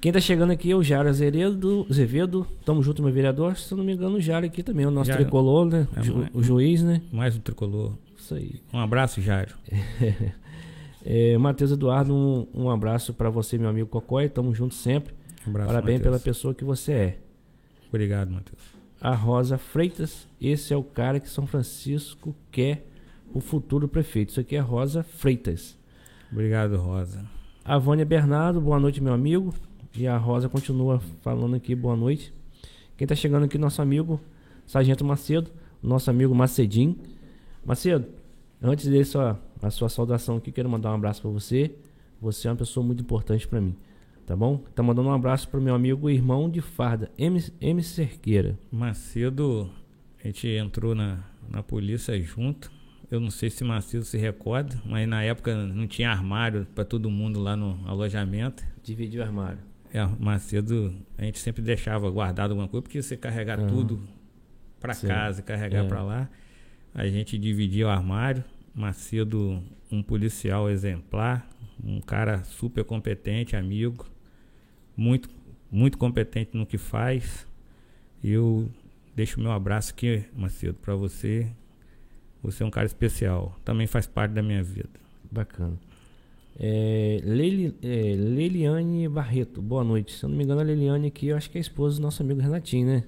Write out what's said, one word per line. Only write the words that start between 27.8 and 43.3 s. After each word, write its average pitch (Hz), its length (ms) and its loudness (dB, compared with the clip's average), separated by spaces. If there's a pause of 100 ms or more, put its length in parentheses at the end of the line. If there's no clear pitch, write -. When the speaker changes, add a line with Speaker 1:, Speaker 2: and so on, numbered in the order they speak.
Speaker 1:
Bernardo, 156 540 4
boa 147 200 4
noite, 139 220 4
meu 131 120 2
amigo. 160 400 2 (440)
E 123 100 0
a 123 100 2
Rosa 120 320 2
continua 131 500 2 (220)
falando 120 340 0
aqui, 123 180 -2
boa 123 220 0
noite. 131 380 0 (640)
Quem 139 100 -2
tá 151 80 2
chegando 147 300 4
aqui, 143 120 0
nosso 147 240 2
amigo 151 380 2 (460)
Sargento 135 400 4
Macedo, 151 440 0 (320)
nosso 127 280 2
amigo 127 260 6
Macedinho. 127 600 4 (680)
Macedo, 127 420 2 (540)
antes 143 280 2
de 139 160 8
sua, 127 340 0 (220)
a 104 100 0
sua 113 180 0
saudação 120 480 0
aqui, 110 140 -6
quero 123 180 -2
mandar 110 220 -2
um 110 40 0
abraço 104 260 -2
pra 110 100 -4
você. 127 420 0 (480)
Você 110 260 -4
é 117 40 0
uma 120 60 -2
pessoa 123 280 -2
muito 120 160 0
importante 110 460 0